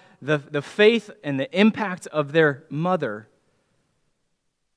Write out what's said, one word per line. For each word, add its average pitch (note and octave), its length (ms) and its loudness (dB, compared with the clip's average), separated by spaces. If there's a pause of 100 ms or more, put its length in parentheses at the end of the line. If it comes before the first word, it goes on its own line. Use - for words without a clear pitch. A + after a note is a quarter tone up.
(200)
the, C#3 160 -2
the C#3+ 240 -6
faith G#3+ 480 2 (160)
and C#3 160 -4
the D3+ 180 -4
impact G3+ 500 0
of D3 240 -4
their D3+ 360 2
mother D3 580 -4 (1500)